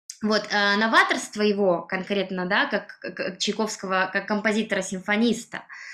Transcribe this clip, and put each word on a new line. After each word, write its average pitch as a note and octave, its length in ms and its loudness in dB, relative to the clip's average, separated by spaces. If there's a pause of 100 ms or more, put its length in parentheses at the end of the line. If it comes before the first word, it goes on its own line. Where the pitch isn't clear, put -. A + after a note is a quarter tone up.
(220)
Вот, G#3 280 2
э, G3+ 260 4
новаторство B3+ 640 2
его G3 400 4
конкретно, F#3 640 -2
да, A3 200 2
как, - 340 -6
как - 380 -6
Чайковского, F#3+ 760 -2
как G3 160 -2
композитора-симфониста, G#3 1300 0 (320)